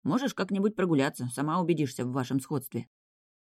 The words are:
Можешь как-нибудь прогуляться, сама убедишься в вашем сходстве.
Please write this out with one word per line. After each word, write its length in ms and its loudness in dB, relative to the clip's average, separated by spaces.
Можешь 300 0
как-нибудь 420 0
прогуляться, 580 2
сама 260 0
убедишься 460 0
в 60 -4
вашем 280 0
сходстве. 480 -4